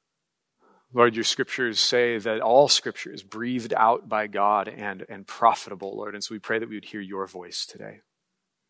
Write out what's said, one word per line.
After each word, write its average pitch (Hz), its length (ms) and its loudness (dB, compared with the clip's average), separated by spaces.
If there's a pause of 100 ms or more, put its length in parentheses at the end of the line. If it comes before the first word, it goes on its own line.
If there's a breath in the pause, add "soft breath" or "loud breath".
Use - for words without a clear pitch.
(920 soft breath)
Lord, 120 240 4
your 113 80 -2
scriptures 120 560 -2
say 120 380 2
that 110 220 -2
all 127 280 8
scripture - 440 -2
is - 120 -14
breathed 117 520 -4
out 113 320 4
by 107 200 -2
God 101 400 2
and, 104 400 -8
and 98 180 -14
profitable, 104 680 2
Lord. 104 180 -8
And 104 80 -12
so - 100 -8
we 110 60 -6
pray 113 220 -2
that 117 80 -6
we 110 80 -10
would 98 80 -12
hear 107 160 -10
your 95 260 -6
voice 90 400 -10
today. 107 360 -16 (680)